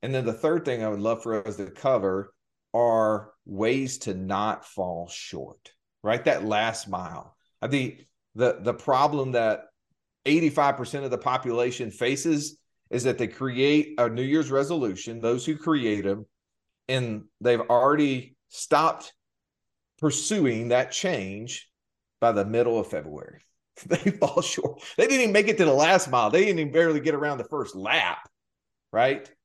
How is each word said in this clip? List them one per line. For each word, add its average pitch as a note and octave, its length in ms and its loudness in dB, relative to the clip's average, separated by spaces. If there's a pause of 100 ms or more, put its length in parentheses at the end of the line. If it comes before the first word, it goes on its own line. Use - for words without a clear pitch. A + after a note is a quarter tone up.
And C3+ 120 -4
then C3 120 0
the A#2 80 -2
third E3 320 0
thing A#2+ 180 -2
I A2 60 -2
would G#2 100 -4
love A2+ 240 -2
for A2 240 -4
us G#2 80 -8
to G2 160 -10
cover G2 600 0 (400)
are A2 580 2 (140)
ways A#2+ 540 -2
to G#2 140 -6
not G2 520 -4
fall F2 420 -6
short, - 640 -14 (320)
right? A#2+ 220 0
That F2 180 2
last G#2+ 460 -2
mile. F2+ 480 -10 (240)
I A2 80 -4
think C3 320 -4 (340)
the, A#2 240 2
the A#2 140 -2
problem C#3 580 0
that A2+ 300 2 (640)
eighty-five D3 500 4
percent C#3 300 -8
of B2+ 60 -4
the B2 60 -2
population B2 720 -2
faces C#3+ 680 -2 (320)
is A#2+ 160 -2
that B2 120 0
they A#2 100 -2
create C3+ 720 0
a A#2+ 120 2
New A#2 140 -4
Year's C#3 280 0
resolution, C3 720 -2
those B2 240 0
who D#3 100 -2
create A#2+ 480 0
them, G2+ 220 -2 (640)
and A#2+ 340 -2 (160)
they've A#2+ 220 4
already C3 720 2 (140)
stopped - 640 0 (840)
pursuing C3+ 720 0
that B2 240 0
change A2 760 -6 (520)
by A#2 100 4
the G#2 140 2
middle A#2 340 2
of G2 80 -4
February. D2+ 540 -10 (160)
<laughs> - 280 -20
They - 260 0
fall G3 300 0
short. - 400 -6 (140)
They - 120 4
didn't C4+ 140 4
even G#3+ 120 2
make G#3 160 4
it G#3+ 80 0
to F#3 80 4
the D3 80 6
last D#3+ 360 4
mile. A#2+ 200 2
They E3+ 160 4
didn't F#3+ 140 0
even D3 120 -2
barely D#3+ 300 4
get D3+ 140 0
around D3 220 -2
the B2 60 -6
first C3+ 320 -6
lap, G2 540 -2 (640)
right? C3 360 2 (160)